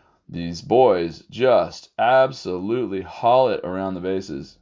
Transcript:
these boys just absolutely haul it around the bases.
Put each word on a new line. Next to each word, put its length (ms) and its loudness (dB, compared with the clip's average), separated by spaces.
these 320 -8
boys 680 2
just 600 0
absolutely 1040 0
haul 480 2
it 160 -2
around 300 -6
the 40 -8
bases. 640 -6